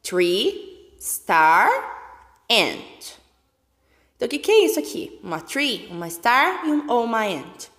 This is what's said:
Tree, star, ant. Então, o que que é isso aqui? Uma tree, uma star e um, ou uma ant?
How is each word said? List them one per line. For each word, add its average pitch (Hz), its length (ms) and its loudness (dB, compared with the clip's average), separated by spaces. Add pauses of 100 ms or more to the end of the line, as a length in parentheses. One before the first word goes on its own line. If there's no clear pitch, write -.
Tree, 185 1000 -4
star, 165 680 4 (800)
ant. - 680 -2 (960)
Então, 240 120 -6
o - 20 -4
que 285 100 -6
que 359 140 -2
é 427 120 8
isso 320 140 0
aqui? - 460 -8
Uma 170 160 -8
tree, 269 500 -4
uma 170 180 -10
star 285 600 0
e - 20 0
um, 294 180 -2
ou 240 140 2
uma 226 240 -2
ant? 160 400 -8 (120)